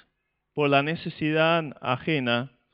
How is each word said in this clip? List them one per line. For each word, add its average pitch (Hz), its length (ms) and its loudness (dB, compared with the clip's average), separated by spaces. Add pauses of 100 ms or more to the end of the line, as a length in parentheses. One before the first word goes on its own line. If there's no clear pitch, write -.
(540)
por 147 160 0
la 139 140 4
necesidad 160 960 -2
ajena, 127 720 -2 (220)